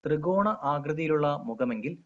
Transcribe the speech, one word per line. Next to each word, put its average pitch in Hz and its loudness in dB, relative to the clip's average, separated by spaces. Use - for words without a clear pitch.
ത്രികോണ 180 2
ആകൃതിയിലുള്ള 147 0
മുഖമെങ്കിൽ 123 -4